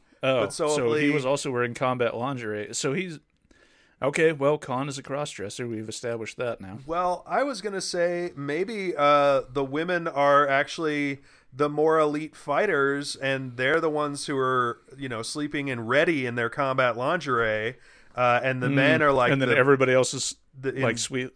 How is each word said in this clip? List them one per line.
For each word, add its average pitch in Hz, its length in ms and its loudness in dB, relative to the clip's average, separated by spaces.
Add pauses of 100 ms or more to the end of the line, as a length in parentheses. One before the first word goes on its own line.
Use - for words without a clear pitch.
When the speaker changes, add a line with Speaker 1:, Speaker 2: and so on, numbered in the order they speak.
(220)
Speaker 1:
Oh, 131 200 2
Speaker 2:
But 101 120 -2
so 156 220 -2
Speaker 1:
so 127 180 0
he 151 140 2
Speaker 2:
Lee - 40 4
Speaker 1:
was 143 140 -2
also 139 260 -2
wearing 120 220 -2
combat 123 440 0
lingerie. 113 560 -6
So 135 200 -2
he's, 170 260 -6 (840)
okay, 160 320 2
well, 143 240 2
Khan 139 320 -6
is 139 80 -10
a 135 60 -14
cross-dresser. 127 640 -8
We've 110 200 -6
established 113 500 -8
that 120 220 -4
now. 98 260 -14
Speaker 2:
Well, 175 420 -2
I 196 160 0
was 254 180 -4
gonna 196 200 -6
say 175 540 -2
maybe, 175 600 -4
uh, 143 520 4
the 139 140 -2
women 165 440 -2
are 143 400 4
actually 143 720 -2 (340)
the 147 160 2
more 156 300 2
elite 151 360 0
fighters, 143 800 0
and 135 400 -4
they're 135 240 2
the 160 100 0
ones 147 360 -2
who 143 120 -2
are, 127 440 0 (160)
you 139 100 -8
know, 113 140 -6
sleeping 147 480 -6
and 117 180 -6
ready 143 380 2
in 120 100 -4
their 117 140 0
combat 131 480 0
lingerie, 123 800 0 (380)
uh, 120 300 4
and 131 180 0
the 127 60 0
Speaker 1:
Mm. 139 60 2
Speaker 2:
men 147 280 4
are, 143 120 6
like, 127 180 4
Speaker 1:
And 135 100 2
then 127 60 2
Speaker 2:
the 120 100 4
Speaker 1:
everybody 131 360 2
else 127 200 2
is, - 220 -6 (240)
Speaker 2:
the, 131 160 -4
in 135 60 -6
Speaker 1:
like, 117 160 0
swe-, 127 380 -6